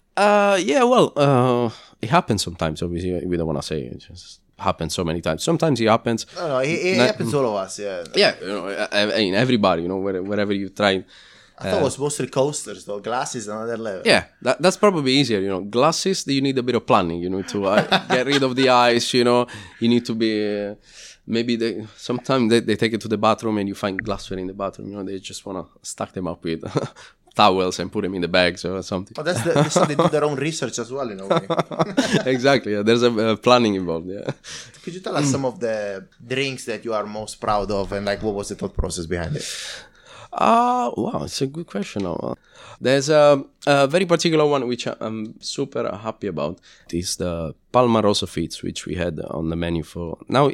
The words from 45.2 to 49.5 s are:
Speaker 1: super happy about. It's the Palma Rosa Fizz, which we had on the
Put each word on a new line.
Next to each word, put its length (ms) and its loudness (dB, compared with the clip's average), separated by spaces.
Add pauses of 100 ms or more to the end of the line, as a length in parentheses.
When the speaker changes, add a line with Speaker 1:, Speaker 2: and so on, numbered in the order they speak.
Speaker 1:
super 420 -6 (140)
happy 300 -8
about. 320 -4 (320)
It's 240 -4
the 400 -6 (160)
Palma 300 6
Rosa 260 2
Fizz, 340 -6
which 240 -8
we 100 -6
had 260 -4
on 280 -6
the 60 -2